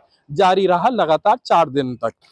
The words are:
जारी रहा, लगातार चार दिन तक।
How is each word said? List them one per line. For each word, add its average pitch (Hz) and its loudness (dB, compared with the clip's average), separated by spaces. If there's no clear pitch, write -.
जारी 190 2
रहा, 190 0
लगातार 202 0
चार 170 2
दिन 127 -4
तक। 110 -6